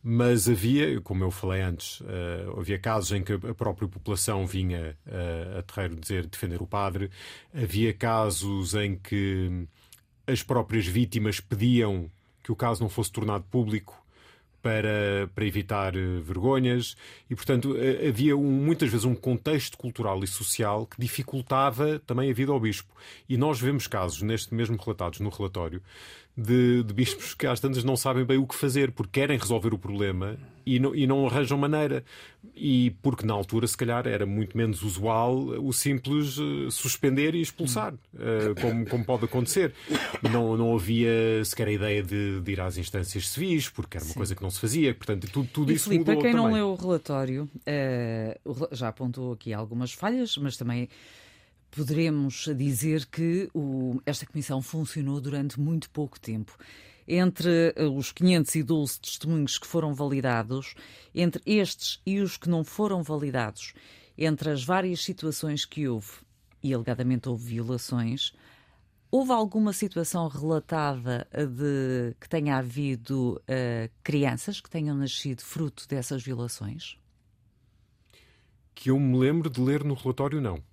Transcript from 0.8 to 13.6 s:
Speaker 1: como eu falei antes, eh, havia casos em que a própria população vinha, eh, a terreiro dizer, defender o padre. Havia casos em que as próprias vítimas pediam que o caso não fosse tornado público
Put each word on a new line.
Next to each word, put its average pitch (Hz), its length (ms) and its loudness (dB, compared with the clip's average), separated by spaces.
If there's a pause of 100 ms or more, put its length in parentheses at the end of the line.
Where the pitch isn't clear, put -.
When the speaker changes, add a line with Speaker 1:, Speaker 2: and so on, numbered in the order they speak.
Speaker 1:
como 92 240 -2
eu 92 40 2
falei 92 320 -2
antes, - 460 -4
eh, 87 380 -6 (120)
havia 95 220 -2
casos 107 320 0
em 101 100 0
que 92 120 -2
a 95 200 -4
própria 107 320 -2
população 98 640 -2
vinha, 90 580 -2
eh, 87 540 -6
a - 20 -8
terreiro 90 360 -6
dizer, 87 280 -4
defender 87 360 -6
o 90 40 -6
padre. 98 460 -4 (420)
Havia 110 400 0
casos 101 840 0
em 101 200 0
que 92 720 -2 (580)
as 131 160 0
próprias 113 460 0
vítimas 107 540 0
pediam 104 680 2 (320)
que - 80 -16
o 117 60 0
caso 117 260 0
não 113 60 0
fosse 107 240 -2
tornado 104 400 -2
público 110 500 -2 (600)